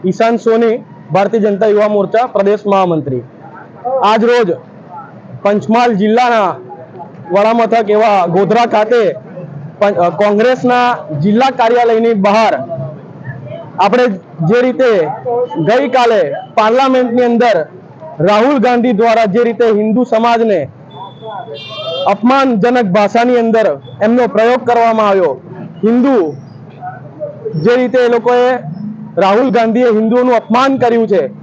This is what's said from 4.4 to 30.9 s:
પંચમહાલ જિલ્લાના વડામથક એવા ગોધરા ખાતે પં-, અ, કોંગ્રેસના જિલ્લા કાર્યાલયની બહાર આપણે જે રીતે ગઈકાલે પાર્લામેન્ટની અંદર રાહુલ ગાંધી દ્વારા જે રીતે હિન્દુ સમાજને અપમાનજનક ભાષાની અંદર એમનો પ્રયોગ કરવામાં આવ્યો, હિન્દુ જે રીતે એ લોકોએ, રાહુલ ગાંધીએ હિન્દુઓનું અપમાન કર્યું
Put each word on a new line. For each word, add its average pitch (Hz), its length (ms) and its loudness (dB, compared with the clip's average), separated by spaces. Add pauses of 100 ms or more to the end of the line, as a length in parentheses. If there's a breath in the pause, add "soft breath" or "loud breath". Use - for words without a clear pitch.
પંચમહાલ 220 520 2
જિલ્લાના 214 640 2 (760)
વડામથક 220 580 0
એવા 208 360 2
ગોધરા 196 400 2
ખાતે 220 480 0 (680)
પં-, 202 160 2
અ, 175 140 2
કોંગ્રેસના 240 880 0 (220)
જિલ્લા 214 300 2
કાર્યાલયની 233 640 2
બહાર 202 400 2 (1300)
આપણે 247 260 2 (400)
જે 233 160 2
રીતે 254 300 2 (760)
ગઈકાલે 233 680 2 (220)
પાર્લામેન્ટની 247 680 2
અંદર 226 440 2 (520)
રાહુલ 214 400 2
ગાંધી 240 340 2
દ્વારા 226 320 2
જે 214 180 0
રીતે 233 220 0
હિન્દુ 220 380 0
સમાજને 226 680 0 (1400)
અપમાનજનક 240 760 2
ભાષાની 214 520 2
અંદર 220 420 2 (220)
એમનો 233 260 2
પ્રયોગ 226 380 2
કરવામાં 226 440 2
આવ્યો, 180 320 0 (420)
હિન્દુ 233 520 2 (1300)
જે 240 120 2
રીતે 254 220 0
એ 247 100 2
લોકોએ, 247 520 0 (580)
રાહુલ 202 340 2
ગાંધીએ 226 400 2
હિન્દુઓનું 233 440 2
અપમાન 254 420 0
કર્યું 233 300 2